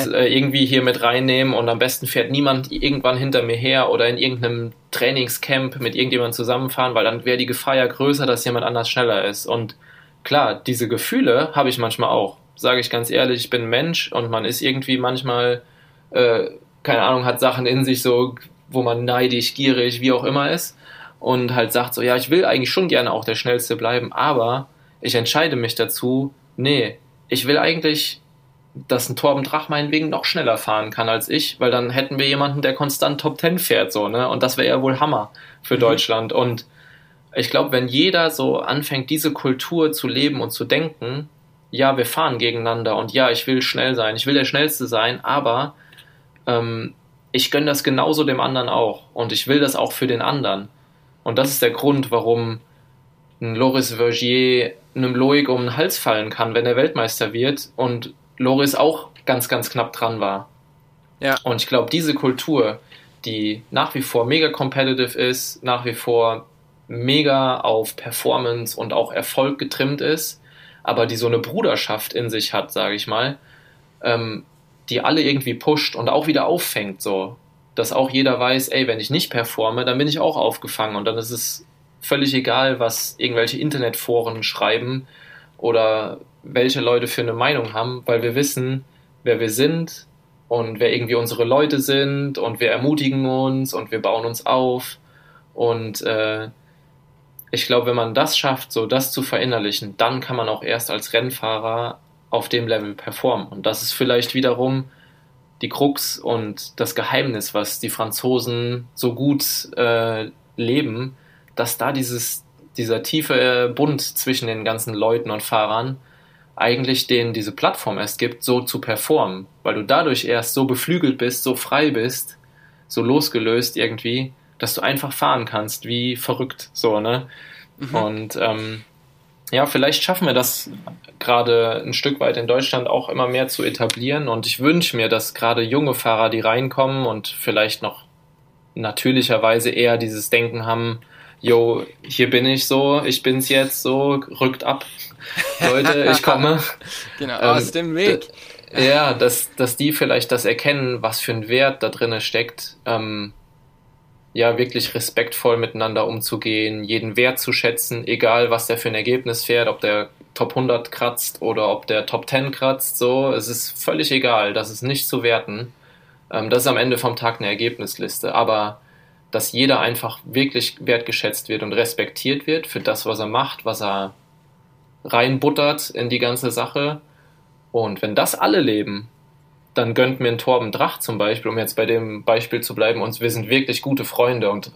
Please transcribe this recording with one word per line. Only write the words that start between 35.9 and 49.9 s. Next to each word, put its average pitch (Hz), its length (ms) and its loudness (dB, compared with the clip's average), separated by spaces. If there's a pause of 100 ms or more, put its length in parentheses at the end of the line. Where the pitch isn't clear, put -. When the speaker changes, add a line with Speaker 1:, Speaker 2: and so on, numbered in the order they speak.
Speaker 1:
Und 120 320 0 (720)
ich 120 140 0
glaub, 139 220 2
wenn 127 160 2
jeder 165 440 2
so 135 280 0
anfängt, 135 500 -4
diese 156 240 0
Kultur 156 580 0
zu 151 160 -4
leben 131 340 0
und 117 100 -4
zu - 140 -6
denken, 143 640 -2 (400)
„Ja, 131 280 4
wir 120 80 2
fahren 143 340 0
gegeneinander 117 560 0
und 110 180 -4
ja, 131 160 4
ich 120 160 -2
will 131 160 2
schnell 127 320 0
sein, 110 220 0
ich 113 100 -6
will 139 80 0
der 139 120 2
Schnellste 147 420 0
sein, 117 360 0
aber, 135 520 0 (720)
ähm, 117 480 -2 (400)
ich 127 140 0
gönn 147 160 2
das 143 180 0
genauso 147 420 2
dem 131 140 0
anderen 127 300 0
auch 113 360 0 (100)
und 117 160 -2
ich 107 160 -2
will 143 120 4
das 139 160 2
auch 120 160 0